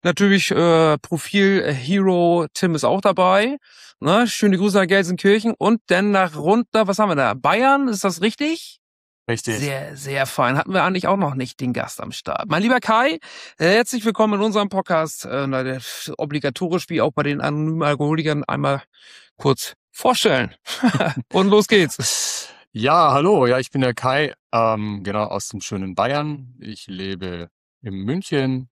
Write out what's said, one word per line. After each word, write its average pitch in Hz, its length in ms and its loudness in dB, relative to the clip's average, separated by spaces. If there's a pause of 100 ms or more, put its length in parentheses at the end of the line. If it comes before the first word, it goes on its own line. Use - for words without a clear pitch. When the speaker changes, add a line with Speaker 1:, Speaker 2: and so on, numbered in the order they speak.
Speaker 1:
Natürlich, 196 480 2
äh, 160 460 4
Profil, 196 640 0
äh, 147 120 -2
Hero, 175 800 0
Tim 170 220 0
ist 143 80 -4
auch 160 160 2
dabei. 196 560 2 (420)
Ne? 208 300 2
Schöne 196 300 2
Grüße 196 180 2
nach 190 100 4
Gelsenkirchen 196 720 2
und 220 300 2
dann 196 240 2
nach 185 260 0
runter, 208 500 2
was 196 120 -2
haben 214 100 2
wir 160 80 0
da? 127 160 2
Bayern, 247 560 2
ist 208 160 -4
das 170 160 -2
richtig? 294 580 -4 (480)
Speaker 2:
Richtig. 113 300 -4
Speaker 1:
Sehr, 139 400 -6
sehr 139 300 -2
fein. 131 320 0
Hatten 190 160 -4
wir 165 100 2
eigentlich 185 220 -2
auch 196 100 2
noch 147 180 -2
nicht 127 260 -8
den 127 120 -4
Gast - 300 -8
am - 100 -12
Start. - 360 -6
Mein 160 140 0
lieber 247 160 2
Kai, 254 400 0 (380)
äh, 165 140 2
herzlich 226 340 0
willkommen 220 300 2
in 196 80 -2
unserem 208 260 0
Podcast. 165 560 -4
Äh, 139 220 -4
na, 131 160 -2
der, 131 180 -6 (380)
obligatorisch, 151 720 -4
wie - 100 -2
auch 143 120 0
bei 151 100 -2
den 143 180 -2
anonymen 156 420 -2
Alkoholikern, 147 600 0
einmal 139 380 -2 (560)
kurz - 340 0 (180)
vorstellen. 165 640 0 (380)
<laughs> 139 400 -2
Und 190 160 2
los 208 180 6
geht's. - 840 0 (200)
Speaker 2:
Ja, 143 420 2
hallo. 151 320 4
Ja, 127 120 4
ich 127 120 -6
bin 139 100 -2
der 123 140 2
Kai. 135 400 0 (180)
Ähm, 107 520 0
genau, 104 200 -2
aus 101 240 -6
dem 101 140 -12
schönen 95 320 -8
Bayern. 135 680 -4
Ich - 260 -16
lebe 92 640 -10 (320)
in 101 140 -10
München. 131 760 -2